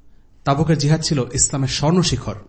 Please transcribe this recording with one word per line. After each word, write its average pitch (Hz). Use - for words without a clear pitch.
তাবুকের 151
জিহাদ 151
ছিল 143
ইসলামের 135
স্বর্ণশিখর। 147